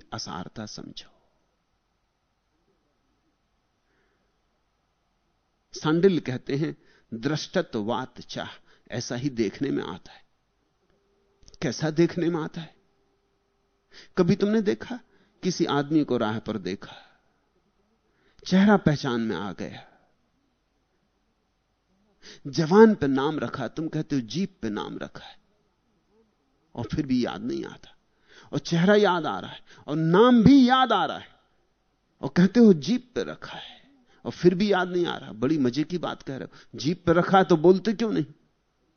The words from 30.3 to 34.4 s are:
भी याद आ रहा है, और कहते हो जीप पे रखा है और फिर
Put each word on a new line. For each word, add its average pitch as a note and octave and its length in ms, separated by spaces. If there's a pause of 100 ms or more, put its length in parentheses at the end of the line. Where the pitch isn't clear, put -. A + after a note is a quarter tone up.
भी B3 260
याद B3+ 220
आ F3+ 140
रहा G2+ 120
है, - 180 (840)
और - 160
कहते F#3+ 220
हो G#3+ 140
जीप E3+ 420
पे G#2 80
रखा - 340
है - 200 (480)
और A#2 60
फिर F3+ 240